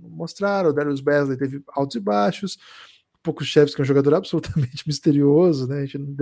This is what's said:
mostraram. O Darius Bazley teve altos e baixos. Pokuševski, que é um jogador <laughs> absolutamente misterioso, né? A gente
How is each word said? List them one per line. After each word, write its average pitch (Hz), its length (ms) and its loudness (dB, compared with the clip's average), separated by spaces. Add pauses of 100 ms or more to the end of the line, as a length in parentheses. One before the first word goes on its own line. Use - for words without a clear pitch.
mostraram. 175 640 -2
O 147 40 2
Darius 143 280 -2
Bazley 143 360 0
teve 139 320 -6
altos 139 260 -4
e 240 40 -6
baixos. 202 600 -2 (640)
Pokuševski, 147 520 2
que - 60 -2
é - 20 0
um 131 40 -4
jogador 139 260 2
<laughs> - 20 4
absolutamente 160 720 -4
misterioso, 143 800 2
né? 143 120 -4
A 139 60 -4
gente 139 120 -10 (240)